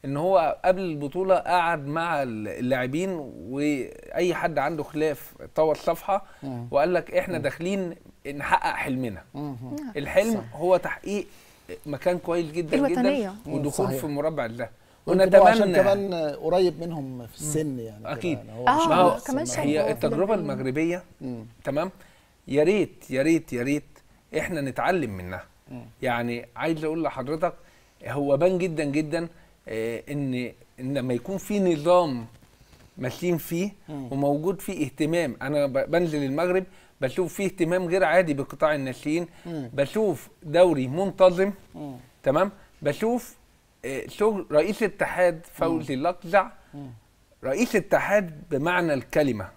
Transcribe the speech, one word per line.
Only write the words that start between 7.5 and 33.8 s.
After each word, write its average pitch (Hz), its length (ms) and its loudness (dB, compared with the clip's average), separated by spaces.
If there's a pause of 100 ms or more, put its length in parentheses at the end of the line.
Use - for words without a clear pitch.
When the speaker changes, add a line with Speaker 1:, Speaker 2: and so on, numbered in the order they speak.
Speaker 1:
نحقق - 380 0
حلمنا". 127 480 -4 (120)
Speaker 2:
مم. 143 280 -8
Speaker 3:
نعم. 262 340 -10
Speaker 1:
الحلم 208 380 2
Speaker 2:
صح. 180 220 -6
Speaker 1:
هو 175 200 4
تحقيق 185 500 -4 (600)
مكان 165 320 -2
كويس 170 340 -2
جدًا 175 240 -2
Speaker 3:
الوطنية. 254 580 2 (120)
Speaker 1:
جدًا - 80 -6
ودخول 139 320 0
Speaker 2:
صحيح. 131 140 -2
Speaker 1:
في 156 60 -6
مربع 143 400 -2
ده. 117 240 -8 (360)
Speaker 2:
ويمكن 185 300 6
هو 190 100 12
عشان 226 220 8
Speaker 1:
ونتمنى 185 140 4
Speaker 2:
كمان 196 320 2 (200)
قريب 165 460 2
منهم 135 460 -8
في - 80 -18
السن، 151 320 -4
Speaker 1:
مم. 131 140 -6
Speaker 2:
يعني 107 200 -12
كده، 110 120 -8
Speaker 1:
أكيد. 147 260 -4
Speaker 2:
يعني 110 140 -16
هو 120 160 0
Speaker 3:
آه، 285 120 4
Speaker 2:
مش 330 60 2
Speaker 1:
ما 320 80 4
هو 180 220 6
Speaker 2:
لسه - 100 -10
Speaker 3:
كمان 262 120 -2
Speaker 2:
ما 190 160 -4
Speaker 3:
شاب 302 120 -2
Speaker 1:
هي 151 140 2
Speaker 3:
هو - 40 2
في 151 80 0
Speaker 1:
التجربة 156 420 0
Speaker 3:
الأربعين. 196 60 -2 (100)
Speaker 1:
المغربية، 147 520 -2 (180)
Speaker 2:
مم. 120 260 -10 (180)
Speaker 1:
تمام؟ 151 260 -2 (580)
يا 147 160 4
ريت، 185 460 0
يا 131 120 0
ريت، 160 300 2
يا 120 100 -2
ريت 143 220 -2 (540)
احنا 160 220 -4
نتعلم 135 560 -2
منها. 90 280 -10 (260)
Speaker 2:
مم. 123 120 -12 (200)
Speaker 1:
يعني 120 540 -2
عايز 156 280 -4
اقول 160 200 -4
لحضرتك، 151 500 -4 (520)
هو 139 300 0
بان 180 220 4
جدًا 165 260 0
جدًا، 156 440 -2 (400)
آه، 113 420 -6
ان، 131 420 -4 (280)
ان 135 180 -4
لما 127 160 -2
يكون 185 240 -4
في 208 220 -2 (140)
نظام 151 520 2 (720)
ماشيين 165 400 -2
فيه 175 320 -4 (180)